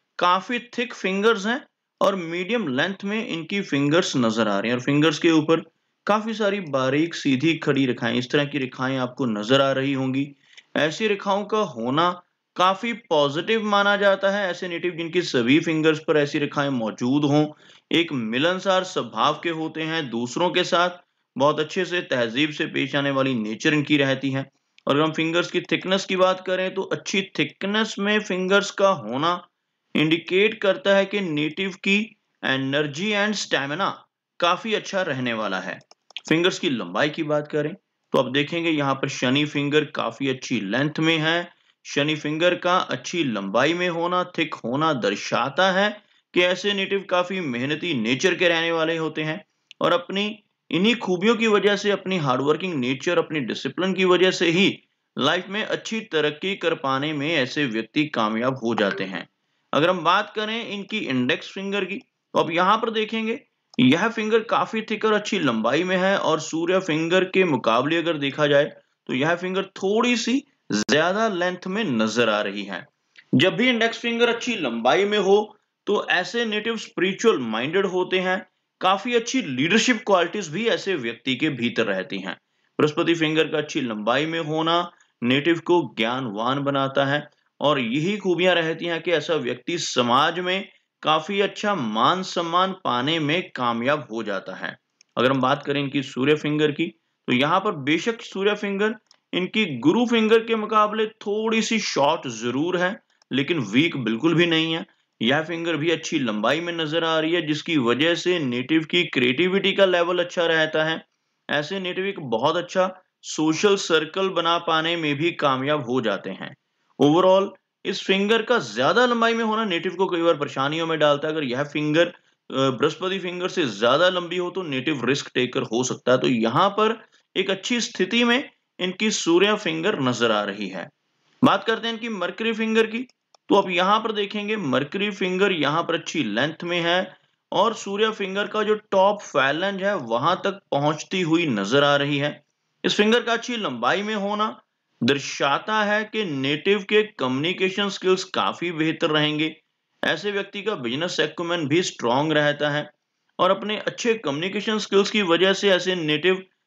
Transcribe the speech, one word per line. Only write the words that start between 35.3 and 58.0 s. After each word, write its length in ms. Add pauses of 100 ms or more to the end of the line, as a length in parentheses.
वाला 260
है। 200 (500)
फिंगर्स 300
की 100
लंबाई 400
की 140
बात 240
करें 260 (380)
तो 80
आप 120
देखेंगे 380
यहाँ 260
पर 140
शनि 360
फिंगर 400
काफी 440
अच्छी 320
लेंथ 380
में 180
है। 400 (280)
शनि 300
फिंगर 400
का 220
अच्छी 460
लंबाई 500
में 160
होना, 340
थिक 300
होना 400
दर्शाता 800
है 320 (300)
कि 80
ऐसे 320
नेटिव 360
काफी 300
मेहनती 540
नेचर 420
के 120
रहने 240
वाले 260
होते 260
हैं 220 (360)
और 120
अपनी 500 (280)
इन्हीं 240
खूबियों 400
की 120
वजह 280
से, 160
अपनी 260
हार्डवर्किंग 560
नेचर, 440
अपनी 220
डिसिप्लिन 540
की 120
वजह 260
से 180
ही 340 (360)
लाइफ 300
में 140
अच्छी 380
तरक्की 540
कर 200
पाने 380
में 220
ऐसे 300
व्यक्ति 400